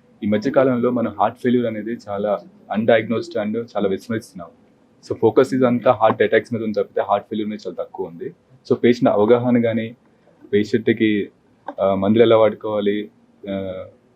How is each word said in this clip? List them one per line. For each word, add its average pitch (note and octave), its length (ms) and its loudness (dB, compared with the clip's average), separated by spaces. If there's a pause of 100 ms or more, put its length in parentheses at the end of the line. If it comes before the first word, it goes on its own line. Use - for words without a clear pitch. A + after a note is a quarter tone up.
(240)
ఈ G#2 40 -4
మధ్య G#2+ 240 0
కాలంలో B2+ 400 2
మనం A2+ 280 -2
హార్ట్ G#2 180 0
ఫెయిల్యూర్ B2 300 0
అనేది A2 300 -6 (120)
చాలా G2+ 360 -2 (320)
undiagnosed A2+ 680 0
and A2 240 -6 (100)
చాలా G2 120 0
విస్మరిస్తున్నాం. G2 580 -8 (640)
So, A#2 80 -6
focus B2+ 400 2
is B2+ 80 2
అంతా A#2+ 260 2
హార్ట్ A2+ 300 2
అటాక్స్ A2 320 2
మీద A2+ 100 -4
ఉంది G#2 180 -2
తప్పితే, - 200 -4
హార్ట్ G2+ 240 -2
ఫెయిల్యూర్ G#2+ 240 -6
మీద G#2+ 180 -10
చాలా F2 160 -10
తక్కువ - 240 -10
ఉంది. F2 280 -14 (360)
So, B2 40 2
పేషెంట్ A#2+ 340 2
అవగాహన A#2+ 520 2
కానీ, A2+ 340 -4 (580)
పేషెంట్కి, G#2+ 760 0 (520)
ఆ, G2 140 2
మందులు G#2+ 280 2
ఎలా A2+ 140 6
వాడుకోవాలి, G#2 760 -2 (380)
ఆ, F#2+ 360 -8 (300)